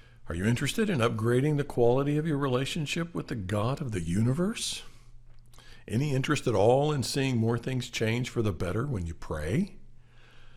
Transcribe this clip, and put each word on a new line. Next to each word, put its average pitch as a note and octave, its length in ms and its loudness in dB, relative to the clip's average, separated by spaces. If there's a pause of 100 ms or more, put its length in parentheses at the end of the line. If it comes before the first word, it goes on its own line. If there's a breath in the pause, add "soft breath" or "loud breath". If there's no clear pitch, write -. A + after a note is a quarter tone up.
(300 loud breath)
are E2 60 -6
you F2+ 100 -2
interested C#3 440 2
in D#3+ 100 0
upgrading A#2+ 580 2
the C#3+ 80 0
quality C3+ 500 4
of D3+ 100 0
your D3+ 120 0
relationship C#3 760 -2
with D#3+ 140 -6
the D3 80 -6
God G#2+ 460 0
of B2+ 100 -4
the F#2 100 -2
universe? B2 800 0 (1040 loud breath)
Any C3+ 300 0
interest C3+ 320 0
at A#2 80 4
all D3+ 380 6
in C3 100 0
seeing C3+ 320 0
more A#2 220 2
things B2+ 320 -4
change A#2 400 0
for A#2+ 120 0
the G#2 120 2
better G2+ 340 -2
when G2 180 -2
you D#2+ 80 -4
pray? F2 640 -2 (800 soft breath)